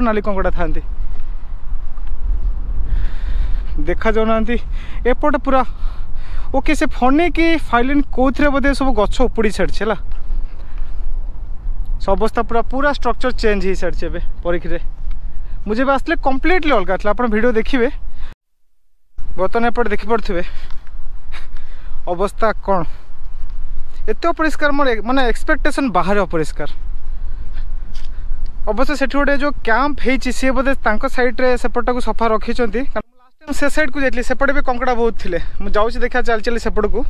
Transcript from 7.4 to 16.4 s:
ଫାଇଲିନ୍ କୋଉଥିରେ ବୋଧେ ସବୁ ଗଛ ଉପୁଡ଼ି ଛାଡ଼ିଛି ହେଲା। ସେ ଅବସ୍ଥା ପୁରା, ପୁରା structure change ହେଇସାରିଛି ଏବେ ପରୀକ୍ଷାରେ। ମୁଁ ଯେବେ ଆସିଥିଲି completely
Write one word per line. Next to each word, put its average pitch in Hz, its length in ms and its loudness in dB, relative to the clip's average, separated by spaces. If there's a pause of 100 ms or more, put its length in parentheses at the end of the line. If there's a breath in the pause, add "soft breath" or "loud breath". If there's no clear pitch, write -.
ଫାଇଲିନ୍ 262 340 0 (100)
କୋଉଥିରେ 269 400 2
ବୋଧେ 277 240 0
ସବୁ 269 160 0
ଗଛ 208 240 0 (120)
ଉପୁଡ଼ି 220 280 0
ଛାଡ଼ିଛି 170 260 2
ହେଲା। 208 140 -2 (2000 loud breath)
ସେ - 120 0
ଅବସ୍ଥା 220 320 0
ପୁରା, 226 240 0
ପୁରା 269 240 0
structure 247 400 0
change 208 320 0
ହେଇସାରିଛି 180 420 0
ଏବେ 170 140 -6 (240)
ପରୀକ୍ଷାରେ। 170 360 -2 (840 loud breath)
ମୁଁ 208 120 -4
ଯେବେ 262 160 0
ଆସିଥିଲି 311 280 -2
completely 302 560 2